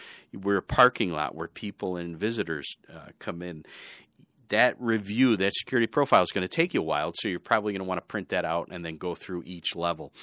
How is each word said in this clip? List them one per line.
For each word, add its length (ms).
your 300
parking 520
lot 220
where 120
people 480
and 220
visitors, 600
uh, 180
come 240
in? 200
That 300
review, 580
that 160
security 340
profile 360
is 80
gonna 160
take 260
you 60
a 40
while, 320
so 120
you're 120
probably 340
gonna 100
wanna 180
print 280
that 160
out 260
and 120
then 140
go 160
through 320
each 300
level. 480